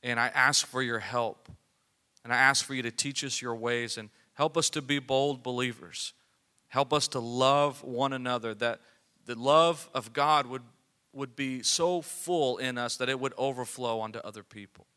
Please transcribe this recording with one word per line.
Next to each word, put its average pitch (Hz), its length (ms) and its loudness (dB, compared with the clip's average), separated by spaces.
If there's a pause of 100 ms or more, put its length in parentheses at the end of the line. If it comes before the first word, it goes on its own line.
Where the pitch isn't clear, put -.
And 120 180 4
I 120 100 6
ask 139 360 4
for 127 160 -4
your 120 180 0
help. 113 480 -4 (760)
And 120 100 -2
I 123 40 2
ask 131 280 6
for 139 80 -8
you 131 80 -4
to 120 100 -4
teach 139 320 -6
us 135 180 -4
your 120 140 -4
ways 117 420 -2
and 107 120 -12 (240)
help 151 240 0
us 160 140 2
to 156 100 -4
be 135 180 -2
bold 135 440 0
believers. 123 680 -6 (560)
Help 131 220 0
us 147 180 2
to 135 100 -4
love 131 640 2
one 135 300 -2
another, 123 420 -4
that 117 240 -2 (460)
the 120 100 -8
love 151 580 4
of 117 200 -6
God 143 340 4
would, 127 160 -10 (500)
would 135 220 -10
be 131 260 -4
so 170 400 0
full 151 560 0
in 127 200 -4
us 120 200 -4
that 127 120 -2
it 131 100 -2
would 131 180 -4
overflow 123 600 -4
onto 110 200 -8
other 104 240 -12
people. - 540 -20